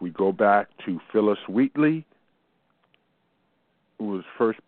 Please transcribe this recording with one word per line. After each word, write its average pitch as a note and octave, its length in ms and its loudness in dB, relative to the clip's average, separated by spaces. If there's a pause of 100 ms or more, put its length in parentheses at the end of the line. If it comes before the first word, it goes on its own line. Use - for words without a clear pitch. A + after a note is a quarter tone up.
we F2+ 100 -8
go G2 220 0
back G2+ 360 2 (180)
to F2 140 -6 (120)
Phyllis G#2 260 2 (100)
Wheatley, D3 580 0 (1900)
who A2 80 -8
was F#2+ 180 -6 (140)
first A2+ 300 0